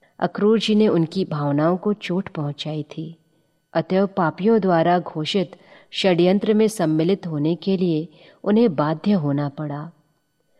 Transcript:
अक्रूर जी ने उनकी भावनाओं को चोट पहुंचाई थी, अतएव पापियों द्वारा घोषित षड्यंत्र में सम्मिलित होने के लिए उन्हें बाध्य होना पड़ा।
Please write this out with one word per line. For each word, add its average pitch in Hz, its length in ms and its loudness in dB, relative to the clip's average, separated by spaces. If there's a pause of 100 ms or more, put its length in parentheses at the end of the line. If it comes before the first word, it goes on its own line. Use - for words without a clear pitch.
(200)
अक्रूर 214 380 2
जी 214 160 0
ने 214 140 4
उनकी 170 360 0
भावनाओं 151 520 0
को 208 160 -4
चोट 196 360 -6
पहुंचाई 151 600 -8
थी, 160 280 -14 (580)
अतएव 190 320 0
पापियों 190 540 0
द्वारा 175 380 2
घोषित 165 580 -4 (360)
षड्यंत्र 190 640 2
में 214 140 4
सम्मिलित 170 580 0
होने 156 280 -2
के 190 220 -2
लिए 165 320 -2 (360)
उन्हें 208 320 2
बाध्य 156 380 0
होना 143 340 0
पड़ा। 147 420 -10 (680)